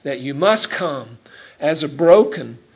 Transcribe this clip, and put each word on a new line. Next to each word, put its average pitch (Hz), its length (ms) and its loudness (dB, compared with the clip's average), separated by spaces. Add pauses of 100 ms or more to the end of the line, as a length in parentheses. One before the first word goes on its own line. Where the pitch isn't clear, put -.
that 139 160 -8
you 135 160 -8
must 214 340 0
come 127 480 -8 (420)
as 156 220 -2
a 147 80 -6
broken, 143 720 4 (160)